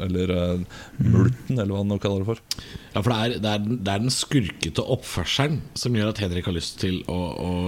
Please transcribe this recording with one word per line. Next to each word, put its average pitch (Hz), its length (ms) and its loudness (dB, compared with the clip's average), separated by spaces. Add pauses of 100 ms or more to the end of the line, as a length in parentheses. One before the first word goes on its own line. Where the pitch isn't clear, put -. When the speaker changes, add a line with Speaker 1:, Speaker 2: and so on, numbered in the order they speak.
Speaker 1:
eller, 90 300 0
eh, 90 340 0 (340)
Speaker 2:
Mm. - 140 4
Speaker 1:
multen, 120 460 4
eller 98 160 0
hva 101 80 0
han 101 60 0
nå 101 120 0
kaller 98 240 0
det - 20 -2
for. 113 120 -2 (560)
Speaker 3:
Ja, 107 80 2
for 107 100 4
det 110 60 2
er, 117 200 0
det 107 120 0
er 104 80 2
den, 107 260 0
det 98 80 2
er 101 80 2
den 127 100 2
skurkete 110 720 0
oppførselen - 760 0 (140)
som - 200 -2
gjør 107 140 2
at 107 100 -2
Henrik 90 280 -2
har 95 100 0
lyst - 240 -6
til 92 280 0
å, 85 100 -2 (180)
å, 90 140 -4 (180)